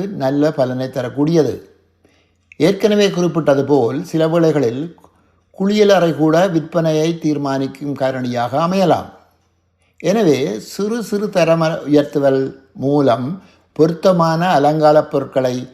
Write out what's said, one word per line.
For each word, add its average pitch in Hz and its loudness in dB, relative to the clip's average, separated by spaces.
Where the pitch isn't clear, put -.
நல்ல 143 -2
பலனை 127 -2
தரக்கூடியது. 131 -2
ஏற்கனவே 202 2
குறிப்பிட்டது 156 0
போல் 131 0
சில 160 -2
வேளைகளில் 147 0
குளியலறை 196 2
கூட 160 2
விற்பனையை 160 0
தீர்மானிக்கும் 143 -4
காரணியாக 123 -4
அமையலாம். 165 0
எனவே 165 2
சிறு 214 -6
சிறு 208 -4
தரம் 165 2
உயர்த்துதல் 139 2
மூலம் 131 0
பொருத்தமான 165 2
அலங்கார 151 4
பொருட்களை 131 -4